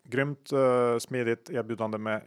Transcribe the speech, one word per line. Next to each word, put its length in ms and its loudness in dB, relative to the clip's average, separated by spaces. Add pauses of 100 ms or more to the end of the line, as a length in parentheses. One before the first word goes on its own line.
Grymt, 480 -4
eh, 460 4
smidigt 520 -2
erbjudande 480 -4
med 300 -4